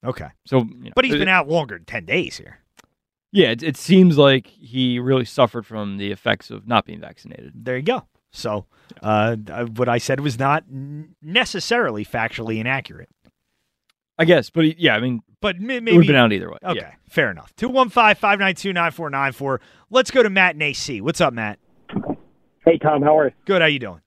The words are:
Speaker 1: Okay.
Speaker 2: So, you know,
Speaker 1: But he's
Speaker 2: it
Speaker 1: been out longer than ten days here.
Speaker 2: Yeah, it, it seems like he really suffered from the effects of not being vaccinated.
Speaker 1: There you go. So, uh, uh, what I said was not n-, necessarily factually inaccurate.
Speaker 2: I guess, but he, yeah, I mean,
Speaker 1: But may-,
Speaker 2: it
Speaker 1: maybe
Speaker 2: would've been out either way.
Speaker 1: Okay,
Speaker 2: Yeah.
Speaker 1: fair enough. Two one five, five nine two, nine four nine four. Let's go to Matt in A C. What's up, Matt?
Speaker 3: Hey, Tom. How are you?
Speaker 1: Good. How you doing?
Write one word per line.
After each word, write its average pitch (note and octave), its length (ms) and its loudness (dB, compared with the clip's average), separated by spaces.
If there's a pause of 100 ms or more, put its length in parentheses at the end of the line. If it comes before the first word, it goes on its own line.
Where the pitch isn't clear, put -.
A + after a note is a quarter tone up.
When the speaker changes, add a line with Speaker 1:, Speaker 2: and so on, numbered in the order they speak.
Speaker 1:
Okay. A2 220 -8 (180)
Speaker 2:
So, C3 120 2
you A#2 260 -4
know, A#2 100 -18
Speaker 1:
But B3+ 100 2
he's D3 100 0
Speaker 2:
it D3 40 -2
Speaker 1:
been D3 100 -2
out F3+ 200 2
longer D3 280 -2
than E2+ 80 -20
ten G#2+ 200 -10
days C#3 320 -4
here. - 220 -20 (720)
Speaker 2:
Yeah, F#3 180 4
it, A#2 140 -6
it D3+ 120 -4
seems F3+ 400 6
like C#3 300 6
he B2 540 -4
really B2+ 240 0
suffered A#2 420 -2
from G#2 320 -10
the G2+ 140 -8
effects G2+ 380 -4
of G#2+ 180 -16
not A#2 180 0
being E2+ 140 -18
vaccinated. - 560 -20
Speaker 1:
There B2 200 -8
you C3 60 -8
go. A3+ 240 -4 (240)
So, G#2+ 360 -8 (360)
uh, G#2+ 340 0 (140)
uh, A2+ 140 -6
what A#2 240 -4
I A#2+ 100 0
said C3 220 -4
was C#3 180 -4
not C#3 320 0
n-, C#3+ 520 -14
necessarily E3+ 840 -2
factually A2+ 560 -6
inaccurate. B2+ 480 -8 (1080)
Speaker 2:
I E3 80 2
guess, D#3+ 260 4
but E3 140 2
he, D#3+ 140 2
yeah, D3+ 160 4
I G#2+ 60 2
mean, A#2+ 220 -4 (180)
Speaker 1:
But F3+ 200 -4
may-, B3 160 -6
Speaker 2:
it A#3+ 60 -6
Speaker 1:
maybe A3+ 140 4
Speaker 2:
would've E3+ 100 10
been D3 100 4
out A#2 160 6
either F2+ 180 -4
way. D#2+ 120 -16
Speaker 1:
Okay, E3 180 -6
Speaker 2:
Yeah. D2+ 120 -16 (160)
Speaker 1:
fair C3+ 240 -2
enough. D#2 240 -18
Two A#3 120 -6
one B3+ 200 0
five, G#3+ 300 2
five G3+ 200 0
nine F#3+ 160 -2
two, G3 180 -8
nine E3+ 200 -2
four D#3+ 180 -10
nine C#3 220 -2
four. C3+ 280 -6 (300)
Let's B3+ 220 0
go C4 100 4
to G#3 80 4
Matt F#3 240 2
in D3+ 80 -6
A D3 100 -2
C. B2 280 -8
What's C3+ 200 -4
up, D3+ 120 2
Matt? A2 260 -8 (1040)
Speaker 3:
Hey, E3 140 4
Tom. D3+ 240 0
How D3+ 160 4
are D3 80 2
you? B2+ 60 -2 (120)
Speaker 1:
Good. F#3+ 160 2
How E3 80 4
you D3 100 0
doing? F#2+ 280 -10